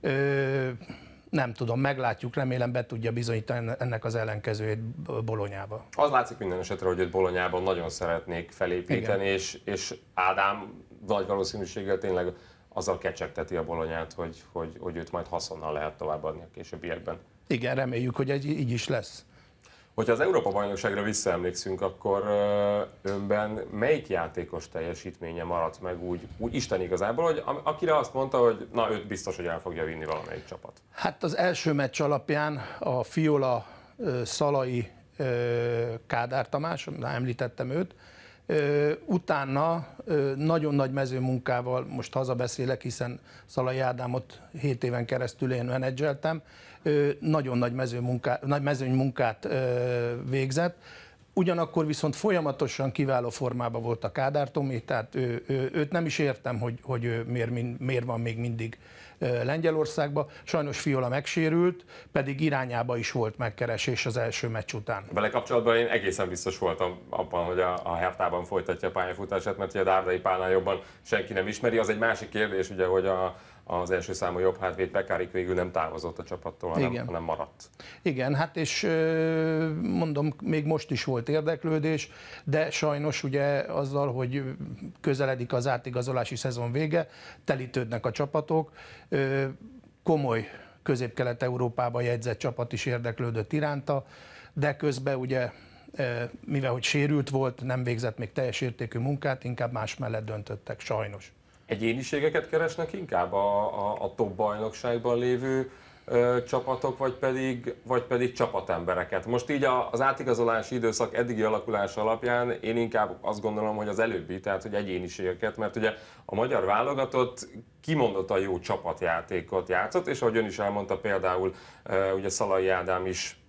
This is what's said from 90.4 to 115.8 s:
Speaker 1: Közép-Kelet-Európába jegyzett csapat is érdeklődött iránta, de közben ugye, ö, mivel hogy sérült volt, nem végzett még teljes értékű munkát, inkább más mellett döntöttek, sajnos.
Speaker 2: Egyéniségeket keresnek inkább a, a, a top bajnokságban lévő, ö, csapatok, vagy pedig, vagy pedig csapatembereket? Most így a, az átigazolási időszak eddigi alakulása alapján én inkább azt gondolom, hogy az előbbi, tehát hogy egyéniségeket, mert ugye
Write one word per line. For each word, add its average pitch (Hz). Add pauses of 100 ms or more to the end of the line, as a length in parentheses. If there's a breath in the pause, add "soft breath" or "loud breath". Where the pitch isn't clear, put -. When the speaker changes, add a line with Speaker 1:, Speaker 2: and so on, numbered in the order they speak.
Speaker 1:
Közép-Kelet-Európába 123
jegyzett 120
csapat 123
is 113
érdeklődött 120
iránta, 147 (480 loud breath)
de 143
közben 139
ugye, 127 (440 loud breath)
ö, 120 (220)
mivel 135
hogy 123
sérült 147
volt, 131
nem 127
végzett 123
még 117
teljes 127
értékű 120
munkát, 135
inkább 123
más 110
mellett 113
döntöttek, 107
sajnos. 104 (360 soft breath)
Speaker 2:
Egyéniségeket 123
keresnek 160
inkább 95
a, 101
a, -
a 95
top 98
bajnokságban 113
lévő, 127 (340 loud breath)
ö, 123 (100)
csapatok, 131
vagy 131
pedig, 131
vagy 120
pedig 123
csapatembereket? 92
Most 120
így 143
a, 127
az 120
átigazolási 120
időszak 113
eddigi 120
alakulása 107
alapján 120
én 113
inkább 110
azt 107
gondolom, 107
hogy 107
az 104
előbbi, 92
tehát 95
hogy 107
egyéniségeket, 92
mert 107
ugye 110 (320 loud breath)